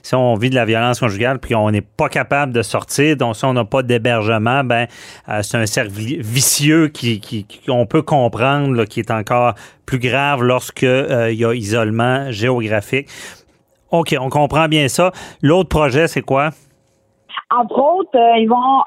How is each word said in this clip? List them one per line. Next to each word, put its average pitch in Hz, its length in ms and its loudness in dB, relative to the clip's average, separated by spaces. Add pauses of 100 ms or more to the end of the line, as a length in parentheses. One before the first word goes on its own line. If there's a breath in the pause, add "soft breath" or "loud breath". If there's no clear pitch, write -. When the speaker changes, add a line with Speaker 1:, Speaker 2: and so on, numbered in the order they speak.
Speaker 1:
si - 100 -6
on 123 220 2
vit 120 160 0
de 131 40 0
la 120 100 2
violence 113 340 0
conjugale 120 400 -2
puis - 160 -4
on 107 160 2
n'est 104 100 0
pas - 280 -4
capable 143 440 -2
de 117 80 2
sortir, 139 560 0
donc 117 180 -2
si - 100 -4
on 131 80 0
n'a 120 120 0
pas 131 160 0
d'hébergement, 117 840 0
ben, 120 220 0 (440 loud breath)
euh, 107 120 -4
c'est 110 160 -4
un 113 80 0
cercle 107 260 -4
vi-, 110 280 -8
vicieux 147 720 2
qui, 120 300 -4
qui, 104 260 -10
qui, - 200 -20
qu'on 123 220 0
peut 156 160 0
comprendre, 135 720 0
là, 113 100 0
qui - 140 -8
est 113 120 -4
encore 113 440 0 (320 loud breath)
plus 131 120 -2
grave 127 440 0
lorsque, 123 400 0
euh, 127 480 2
il 113 80 -4
y 117 60 0
a 117 80 2
isolement 117 760 -2
géographique. 117 800 -2 (800 loud breath)
OK, 170 320 0
on 131 80 -4
comprend 147 380 2
bien 151 200 2
ça. 180 240 2 (300 loud breath)
L'autre 165 280 4
projet, 151 380 2
c'est 147 140 -6
quoi ? 139 280 0 (1040 loud breath)
Speaker 2:
Entre 233 280 0
autres, 339 360 2
euh, 233 200 6
ils 220 100 2
vont, 247 400 2